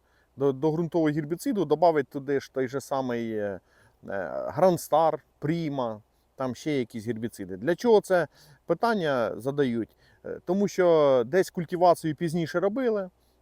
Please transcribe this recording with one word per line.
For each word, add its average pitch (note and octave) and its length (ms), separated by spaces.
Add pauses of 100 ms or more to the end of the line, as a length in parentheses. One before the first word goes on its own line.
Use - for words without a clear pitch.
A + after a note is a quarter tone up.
(360)
До, C#3 160
до C#3 200
ґрунтового D#3+ 400
гербіциду E3 520
добавити D3+ 480
туди C#3 280
ж - 140
той C3 140
же C3 120
самий, B2 520
е, G2+ 280 (480)
е, F#2 220 (180)
Грандстар, D#3+ 760 (140)
Пріма, C#3+ 640 (360)
там B2+ 180
ще D3 240
якісь A2+ 280
гербіциди. A2 500
Для C3 180
чого G#3+ 260
це F3 280 (380)
питання D3+ 720
задають? A#2+ 520 (360)
Е, F2 200
тому G3 240
що D3+ 580
десь E3+ 240
культивацію E3 640
пізніше E3+ 460
робили, G#3 500 (320)